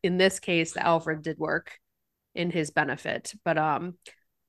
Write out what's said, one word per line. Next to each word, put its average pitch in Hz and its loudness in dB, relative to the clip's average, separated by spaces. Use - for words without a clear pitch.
in 180 2
this 185 4
case, 170 0
the - -2
Alford 160 2
did 156 -6
work - -4
in 175 -2
his 160 0
benefit. - -2
But, 160 2
um, 156 0